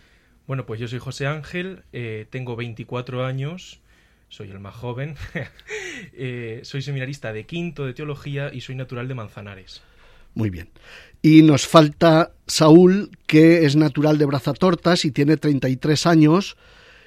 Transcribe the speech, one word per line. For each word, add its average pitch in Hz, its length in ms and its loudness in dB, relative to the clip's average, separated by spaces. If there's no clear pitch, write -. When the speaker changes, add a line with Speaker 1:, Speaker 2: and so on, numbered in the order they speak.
Speaker 1:
Bueno, 131 200 -10
pues 110 140 -12
yo 117 80 -10
soy 120 120 -10
José 135 280 -10
Ángel, 175 640 -12
eh, 110 380 -12
tengo 123 260 -12
veinticuatro 120 720 -10
años, 135 560 -10
soy 101 200 -20
el 98 120 -18
más 98 140 -18
joven, 123 420 -12
<laughs> 285 800 -14
eh, 120 500 -12
soy - 180 -12
seminarista 135 520 -10
de 107 120 -12
quinto 170 400 -10
de 127 80 -10
teología 143 600 -10
y 123 80 -14
soy 131 140 -14
natural 127 340 -12
de 131 60 -10
Manzanares. 101 640 -18
Speaker 2:
Muy 110 140 -4
bien. 85 200 -16
Y 156 200 8
nos 156 260 4
falta 160 640 4
Saúl, 180 640 6
que 160 400 6
es 143 100 0
natural 151 420 0
de 147 80 2
Brazatortas 170 800 -2
y 151 80 -2
tiene 143 240 2
treinta 143 320 -2
y 131 80 -2
tres 147 300 -2
años 165 500 4